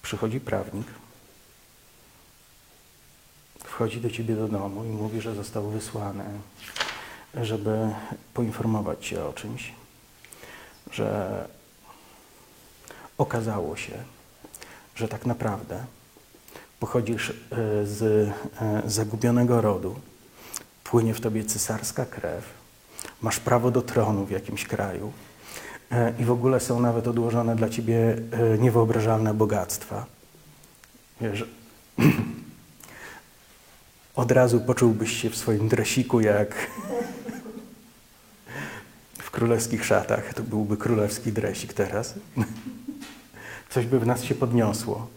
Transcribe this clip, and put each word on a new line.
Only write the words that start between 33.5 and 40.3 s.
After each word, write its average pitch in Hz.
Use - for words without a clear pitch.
od 123
razu 123
poczułbyś 113
się 113
w -
swoim 107
dresiku 123
jak 104
<laughs> -
w -
królewskich 117
szatach. -